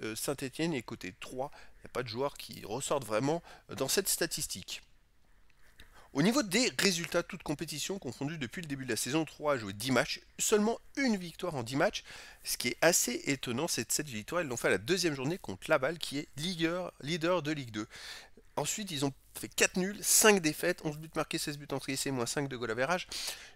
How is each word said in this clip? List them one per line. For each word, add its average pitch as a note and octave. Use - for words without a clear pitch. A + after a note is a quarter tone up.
euh, A2
Saint-Étienne D3
et B2
côté F#2+
trois. C3
Il -
n'y -
a -
pas B2+
de A#2+
joueurs B2+
qui -
ressortent C3
vraiment, C3
euh, -
dans C3+
cette G3
statistique. -
Au C#3
niveau A#3+
des G#3
résultats, E3+
toutes -
compétitions D#3+
confondues C#3+
depuis C#3+
le E3
début C3+
de A#2+
la G#2+
saison, D3+
trois D3
a -
joué G#2
dix A#2
matchs, B2+
seulement G#3+
une B3+
victoire F3
en B2+
dix B2
matchs. F3
Ce -
qui -
est -
assez F3+
étonnant, C#3
c'est A#2
que -
cette D#3+
victoire, B2
ils D3
l'ont A#2+
fait D#3+
à C3+
la F#2+
deuxième D#3+
journée C3+
contre -
Laval, D#3
qui -
est D3
leader, E3
leader E3
de D3
Ligue C3+
deux. G#2+
Ensuite, F#3
ils C#3+
ont C#3
fait -
quatre -
nuls, G3+
cinq G#3
défaites, E3
onze D3+
buts D#3
marqués, D#3
seize D3
buts C#3+
encaissés, C#3
moins B2
cinq C#3+
de C3
goal A2+
average. C#3